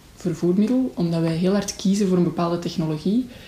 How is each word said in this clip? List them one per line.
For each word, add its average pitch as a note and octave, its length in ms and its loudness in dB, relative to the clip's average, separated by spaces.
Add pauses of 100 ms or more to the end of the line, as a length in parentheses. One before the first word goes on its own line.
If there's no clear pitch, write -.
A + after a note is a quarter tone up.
(160)
vervoermiddel, G#3 800 0
omdat E3+ 260 0
wij E3 140 0
heel F3+ 180 0
hard G3 240 -2
kiezen G3+ 320 2
voor F#3 80 4
een F3 60 4
bepaalde E3+ 360 0
technologie F3 680 -2 (220)